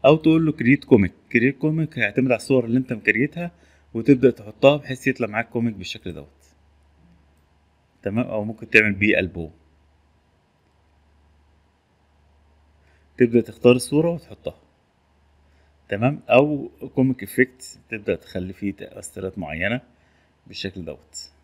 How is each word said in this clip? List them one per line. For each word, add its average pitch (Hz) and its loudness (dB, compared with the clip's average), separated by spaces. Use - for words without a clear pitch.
او 151 8
تقول 160 2
له 151 0
create 127 2
comic. 101 6
create 123 -2
comic 156 -4
هيعتمد 117 -2
على 123 2
الصور 127 0
اللي 117 -2
انت 127 -4
مكريتها 131 -4
وتبدأ 123 4
تحطها 117 2
بحيث 139 -8
يطلع 127 -2
معاك 107 -6
كوميك 117 -4
بالشكل 92 -14
دوت. - -20
تمام، 107 -4
او 104 -6
ممكن 110 -14
تعمل 107 4
بيه 98 0
ألبوم. 85 -6
تبدأ 120 4
تختار 120 2
الصورة 147 0
وتحطها. - -12
تمام، 120 -2
او 139 2
كوميك 131 0
افكت - -4
تبدأ 104 -4
تخلي 92 -10
فيه 101 -8
تأثيرات 98 -14
معينة 90 -6
بالشكل 95 -12
دوت. - -18